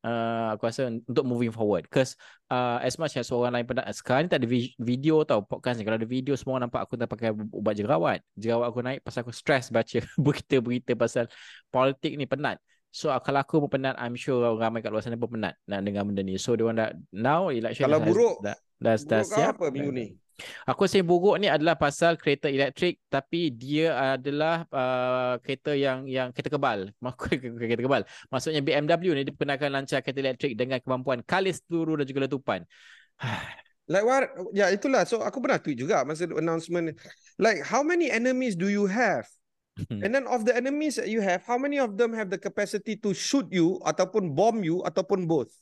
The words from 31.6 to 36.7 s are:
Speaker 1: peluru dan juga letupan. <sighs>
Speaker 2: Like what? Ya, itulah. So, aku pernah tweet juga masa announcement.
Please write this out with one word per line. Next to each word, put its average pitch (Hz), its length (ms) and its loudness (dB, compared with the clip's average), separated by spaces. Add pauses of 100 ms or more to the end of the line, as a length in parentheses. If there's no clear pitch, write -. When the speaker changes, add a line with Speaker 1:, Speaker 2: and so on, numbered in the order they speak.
Speaker 1:
peluru 160 400 -2
dan 135 80 -2
juga 135 160 -2
letupan. 127 400 -2 (560)
<sighs> - 640 -10
Speaker 2:
Like 190 220 0
what? 262 260 2 (240)
Ya, 196 160 4
itulah. 208 320 2
So, 220 160 -2
aku 226 240 -4
pernah 247 160 2
tweet 143 160 -4
juga 139 320 0
masa 156 160 -4
announcement. 165 720 -2 (400)